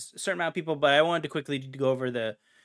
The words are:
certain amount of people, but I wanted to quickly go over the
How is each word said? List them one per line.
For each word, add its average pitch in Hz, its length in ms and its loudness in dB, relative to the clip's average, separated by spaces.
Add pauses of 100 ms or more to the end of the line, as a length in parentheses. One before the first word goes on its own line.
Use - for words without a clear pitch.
(180)
certain 185 200 -4
amount 165 140 -2
of - 20 -6
people, 160 240 -4
but 139 160 6
I 147 80 8
wanted 165 220 2
to 151 60 -6
quickly 143 300 -4
go 135 300 -2
over 127 200 0
the 113 280 -4 (280)